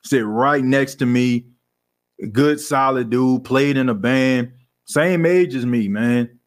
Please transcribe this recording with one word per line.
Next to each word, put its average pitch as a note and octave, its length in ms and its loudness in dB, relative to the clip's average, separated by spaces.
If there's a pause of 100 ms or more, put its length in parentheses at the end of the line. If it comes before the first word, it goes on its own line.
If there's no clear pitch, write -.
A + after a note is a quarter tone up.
sit B2+ 200 0
right B2+ 400 0
next C3+ 320 0
to C3 100 -2
me, B2 400 0 (840)
good, D3 300 2
solid C3+ 500 0
dude, B2+ 340 0
played C3+ 320 0
in C3 120 0
a A#2 60 0
band, B2+ 580 0 (340)
same E3+ 400 0
age F3 280 2
as B2 120 -4
me, A#2 220 0
man. A#2+ 580 -2